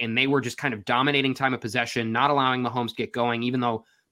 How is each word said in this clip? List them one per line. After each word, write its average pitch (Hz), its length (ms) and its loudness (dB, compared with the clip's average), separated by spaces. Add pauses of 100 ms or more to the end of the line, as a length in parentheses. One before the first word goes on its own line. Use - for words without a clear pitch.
and 113 180 -4
they 131 80 2
were 139 160 2
just 117 160 -6
kind 135 160 -2
of 104 120 -10
dominating 135 480 2
time 131 200 0
of 117 80 -4
possession, 117 500 -2
not 131 200 2
allowing 131 320 2
Mahomes 120 260 -2
to - 60 -12
get 113 160 -6
going, 120 320 -2
even 127 160 0
though 117 240 0 (280)